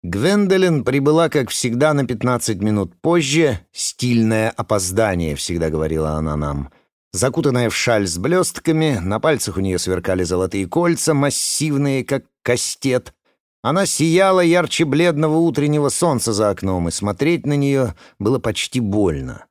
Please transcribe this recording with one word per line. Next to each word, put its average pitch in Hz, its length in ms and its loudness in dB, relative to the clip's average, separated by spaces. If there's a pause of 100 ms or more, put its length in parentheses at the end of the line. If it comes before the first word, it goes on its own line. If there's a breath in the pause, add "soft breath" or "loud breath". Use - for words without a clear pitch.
Гвендолин 180 800 2
прибыла, 147 460 2
как 135 200 0
всегда, 131 440 0
на 139 120 0
пятнадцать 117 560 -2
минут 104 380 0
позже. 151 640 2 (100)
"Стильное 113 760 0
опоздание", 92 880 0
всегда 82 340 -2
говорила 78 420 -2
она 78 240 -2
нам. 71 360 -6 (420 soft breath)
Закутанная 123 560 0
в - 60 -4
шаль 110 300 2
с 85 120 -4
блестками, 156 840 0
на 101 200 -4
пальцах 123 340 0
у 95 60 -2
нее 95 160 0
сверкали 92 460 -2
золотые 92 440 -2
кольца, 165 460 0
массивные, 139 920 0
как 135 220 -4 (180)
кастет. - 680 -2 (500)
Она 175 220 0
сияла 180 560 4
ярче 170 420 2
бледного 156 540 2
утреннего 147 500 2
солнца 127 460 0
за 104 160 2
окном, 92 400 -2
и - 20 -4
смотреть 139 540 -2
на 147 80 0
нее 139 400 0 (260 loud breath)
было 117 200 0
почти - 420 -4
больно. 101 680 -2